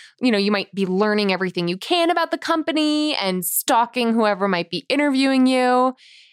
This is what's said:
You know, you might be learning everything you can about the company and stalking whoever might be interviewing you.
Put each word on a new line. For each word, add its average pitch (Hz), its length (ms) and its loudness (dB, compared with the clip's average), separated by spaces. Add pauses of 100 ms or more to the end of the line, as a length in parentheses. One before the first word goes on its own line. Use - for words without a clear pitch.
(200)
You 247 100 2
know, 208 80 2
you 202 140 0
might 196 200 -2
be 190 140 -2
learning 208 460 0
everything 180 340 -4
you 175 100 -4
can 339 340 0
about 339 200 -2
the 330 80 -4
company 302 800 -2
and 185 280 -2
stalking 233 680 0
whoever 208 320 0
might 175 240 -2
be - 180 -8
interviewing 269 600 2
you. 254 480 2 (360)